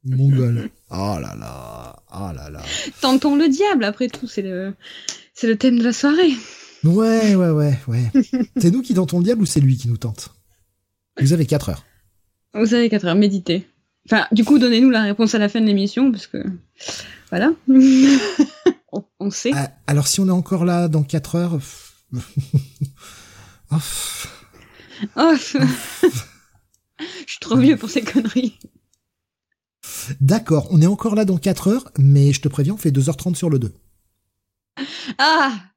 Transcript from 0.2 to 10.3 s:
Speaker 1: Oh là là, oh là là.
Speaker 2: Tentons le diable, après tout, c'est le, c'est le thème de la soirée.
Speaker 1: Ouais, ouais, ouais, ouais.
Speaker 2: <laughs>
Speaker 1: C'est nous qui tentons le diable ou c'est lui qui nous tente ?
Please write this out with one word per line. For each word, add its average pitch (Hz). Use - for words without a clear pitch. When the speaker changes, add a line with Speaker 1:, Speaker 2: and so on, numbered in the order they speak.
Speaker 1:
Oh 98
là 53
là, 60
oh 95
là 76
là. 76
Speaker 2:
Tentons 277
le 311
diable, 302
après 214
tout, -
c'est 208
le, 190
c'est -
le 226
thème 240
de 226
la 240
soirée. 294
Speaker 1:
Ouais, 214
ouais, 180
ouais, 147
ouais. 117
Speaker 2:
<laughs> 254
Speaker 1:
C'est 170
nous 247
qui 247
tentons 175
le 175
diable 226
ou 170
c'est 151
lui 131
qui 120
nous 113
tente ? -